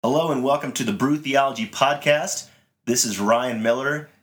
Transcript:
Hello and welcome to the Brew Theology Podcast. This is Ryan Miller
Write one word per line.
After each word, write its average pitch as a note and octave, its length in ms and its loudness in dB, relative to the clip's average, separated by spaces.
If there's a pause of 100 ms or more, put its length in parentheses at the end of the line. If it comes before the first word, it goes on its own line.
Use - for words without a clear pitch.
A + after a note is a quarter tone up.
Hello D#3 220 2
and B2+ 140 -2
welcome C#3+ 260 0
to B2 140 -6
the A2 80 -2
Brew C3+ 240 0
Theology C3+ 500 0
Podcast. D3 800 0 (380)
This A#2+ 200 0
is G2+ 140 -4
Ryan A#2 420 2
Miller C3+ 480 0 (140)